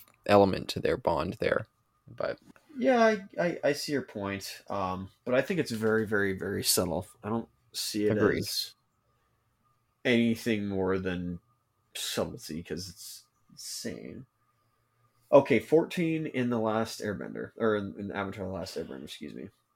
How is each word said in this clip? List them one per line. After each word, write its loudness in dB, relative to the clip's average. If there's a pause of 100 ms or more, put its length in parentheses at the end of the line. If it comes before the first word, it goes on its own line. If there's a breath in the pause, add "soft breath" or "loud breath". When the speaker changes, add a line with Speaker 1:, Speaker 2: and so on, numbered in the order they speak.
(260)
Speaker 1:
element 6
to -6
their 2
bond -2
there. 0 (500)
But -4 (400)
Speaker 2:
Yeah, 4
I, 4 (240)
I, 0
I 4
see -6
your 0
point. -6
Um, -2 (160)
but 0
I 6
think -2
it's -2
very, 2
very, 2
very -4
subtle. 0 (160)
I -6
don't -4 (240)
see -2
it 4
Speaker 1:
Agreed. 4
Speaker 2:
as -6 (1300)
anything 2
more 0
than -4 (540)
subtlety, -6
'cause -8
it's -18 (260)
insane. -12 (1040)
Okay, 8
fourteen 2
in -2
The 0
Last -2
Airbender, -6
or 2
in, -4
in -8
Avatar: -4
The -6
Last -8
Airbender, -8
excuse -12
me. -12 (280)